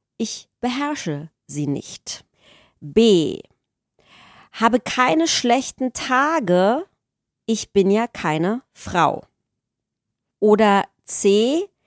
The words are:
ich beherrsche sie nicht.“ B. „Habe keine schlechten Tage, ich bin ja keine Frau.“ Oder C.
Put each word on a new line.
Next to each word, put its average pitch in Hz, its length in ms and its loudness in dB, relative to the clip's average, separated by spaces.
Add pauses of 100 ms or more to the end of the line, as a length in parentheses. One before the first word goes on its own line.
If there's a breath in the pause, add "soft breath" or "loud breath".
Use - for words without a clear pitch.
(180)
ich - 320 -10 (100)
beherrsche 247 720 -6 (160)
sie 143 220 -6
nicht.“ - 580 -10 (540 soft breath)
B. 175 600 2 (1120 soft breath)
„Habe 226 260 0
keine 311 480 0
schlechten 254 680 -2
Tage, 254 920 0 (640)
ich - 280 -6
bin 196 180 4
ja 220 160 0
keine 175 560 -4 (100)
Frau.“ - 500 -2 (1160)
Oder 208 460 4 (200)
C. 240 640 0 (160)